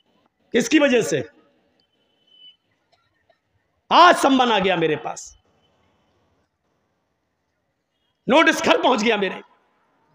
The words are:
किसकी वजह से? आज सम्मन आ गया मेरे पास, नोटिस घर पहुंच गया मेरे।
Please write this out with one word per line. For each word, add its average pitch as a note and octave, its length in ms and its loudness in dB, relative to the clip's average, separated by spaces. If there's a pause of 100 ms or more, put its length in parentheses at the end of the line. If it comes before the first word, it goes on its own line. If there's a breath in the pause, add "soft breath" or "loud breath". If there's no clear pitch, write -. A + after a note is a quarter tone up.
(540)
किसकी A#3+ 240 0
वजह B3 240 0
से? D3+ 160 -4 (2750)
आज E4+ 260 6
सम्मन B3+ 360 0
आ G#3 60 0
गया F#3 180 -2
मेरे D#3 220 -2
पास, - 380 -16 (3000)
नोटिस D4+ 340 2
घर - 200 0
पहुंच B3 200 0
गया A3 140 0
मेरे। F#3+ 240 -6 (760)